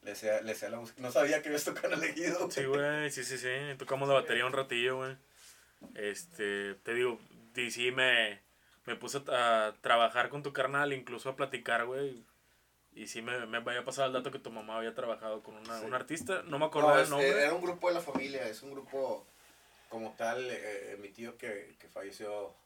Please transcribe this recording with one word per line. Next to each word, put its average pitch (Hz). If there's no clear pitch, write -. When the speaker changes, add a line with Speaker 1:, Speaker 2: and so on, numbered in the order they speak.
Speaker 1:
Le 104
sé, 107
le 110
sé -
a -
la 113
música. 120
No 123
sabía 151
que 156
habías 147
tocado 180
el 165
ejido, 165
güey. 175
Speaker 2:
Sí, 139
güey, 147
sí, 135
sí, 123
sí. 123
Tocamos 135
la 139
batería 123
un 131
ratillo, 131
güey. 131
Este, 101
te 113
digo, 120
y 120
sí 120
me, 120
me 120
puse 123
a, 117
a 107
trabajar 120
con 147
tu 139
carnal, 139
incluso 123
a 131
platicar, 117
güey. 127
Y 110
sí 113
me, 120
me 113
había 120
pasado 131
el 131
dato 127
que 135
tu 120
mamá 110
había 113
trabajado 110
con 110
una, 110
Speaker 1:
Sí. 113
Speaker 2:
un 113
artista, 139
no -
me 143
Speaker 1:
No, 156
Speaker 2:
acordaba 151
el 135
Speaker 1:
es, 143
Speaker 2:
nombre. 143
Speaker 1:
era 151
un 180
grupo 175
de 170
la 170
familia, 135
es 110
un 139
grupo 135
como 110
tal, 120
eh, 101
eh, 101
mi 101
tío 117
que, 104
que -
falleció 101